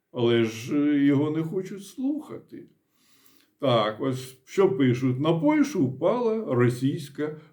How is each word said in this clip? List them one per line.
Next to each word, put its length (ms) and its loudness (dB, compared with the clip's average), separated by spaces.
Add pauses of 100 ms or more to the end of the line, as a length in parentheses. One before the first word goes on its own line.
(120)
але 320 2
ж, 320 -6
е, 280 2
його 260 4
не 120 -2
хочуть 440 -6
слухати. 800 -8 (960)
Так, 380 2
ось 440 -6
що 260 2
пишуть. 500 2
«На 120 0
Польщу 540 2
впала 680 -2
російська 840 -2 (120)